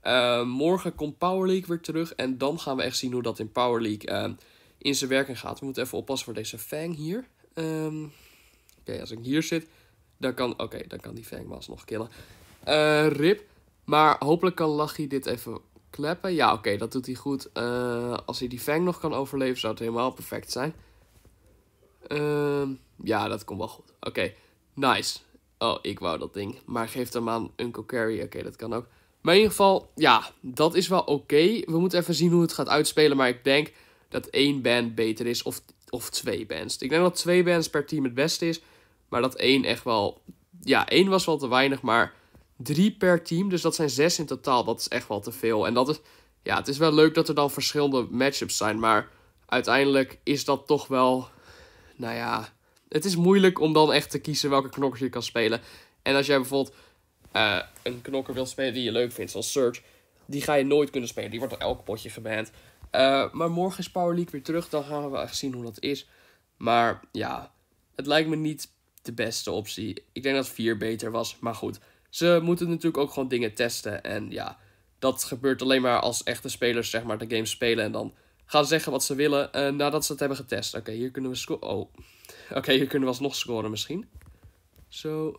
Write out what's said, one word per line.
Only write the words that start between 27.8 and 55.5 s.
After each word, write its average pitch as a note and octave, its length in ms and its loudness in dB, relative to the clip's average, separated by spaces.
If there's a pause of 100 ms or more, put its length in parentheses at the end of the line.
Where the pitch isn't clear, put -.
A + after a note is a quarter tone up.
Carry. A2+ 360 -2
Oké, - 200 -10
dat - 140 -12
kan A2+ 180 -8
ook. A#2 120 -6 (340)
Maar E3 140 4
in G3 60 10
ieder G#3+ 160 4
geval, G3 380 4
ja, B2+ 360 4 (100)
dat D3+ 340 2
is E3+ 140 2
wel F3+ 120 2
oké. D#3+ 640 4
We E3 140 0
moeten F3+ 200 2
even F3 160 0
zien E3+ 180 4
hoe F3 100 6
het D#3+ 100 2
gaat - 160 -4
uitspelen, D3+ 480 4
maar C3 120 4
ik B2+ 160 -2
denk C#3+ 280 4 (360)
dat - 180 -6
één C3+ 360 2
ban A#2 320 2
beter A2+ 320 0
is A#2+ 160 -2
of, - 180 -6 (300)
of - 200 -8
twee - 360 -4
bans. - 320 -6
Ik C3 120 -6
denk D#3+ 120 4
dat F3+ 140 4
twee F3+ 260 4
bans E3+ 260 2
per D3 180 -2
team D3 180 -2
het B2 100 -2
beste D#3+ 340 0
is, E3 120 -4 (480)
maar A#2+ 120 -2
dat C3 140 0
één C3 300 4
echt A#2 200 -2
wel, A2 360 0 (420)
ja, B2 260 2
één F#3 200 6
was F#3+ 160 2
wel D#3+ 140 0
te C3 100 -4
weinig, C3+ 340 2
maar A2+ 320 2 (420)
drie D#3 360 2
per F3 300 4
team, F3+ 260 -2
dus F3 140 0
dat D#3+ 120 0
zijn D3+ 160 0
zes C#3+ 280 2
in D#3+ 80 -4
totaal. B2+ 380 0
Dat A2+ 160 -2
is - 80 -6
echt - 200 -6
wel G2+ 120 -2
te A#2 120 -10
veel. A2 340 0
En A2+ 80 0
dat B2+ 140 4
is, D3+ 120 -4 (420)
ja, G#2 140 -2
het - 120 -4
is C#3 100 -4
wel D#3+ 140 4
leuk D#3 220 8
dat D#3+ 140 2
er D3+ 60 0
dan C#3+ 160 2
verschillende C#3 600 0
matchups C3 460 0
zijn, G#2+ 220 0
maar A2+ 300 4 (380)
uiteindelijk C3+ 760 2
is C3+ 220 -2
dat C#3 220 -2
toch C#3+ 200 0
wel, B2+ 420 2 (680)
nou A#2 180 -6
ja, A#2 380 -4 (360)
het D3+ 160 -2
is G3 120 0
moeilijk F#3 440 8
om D#3 120 4
dan D3+ 200 6
echt D3 180 2
te D3 80 -4
kiezen C#3+ 320 -2
welke C3+ 180 2
knokkers C3 320 -4
je C3 80 -2
kan A#2+ 140 -6
spelen. A2+ 380 0 (420)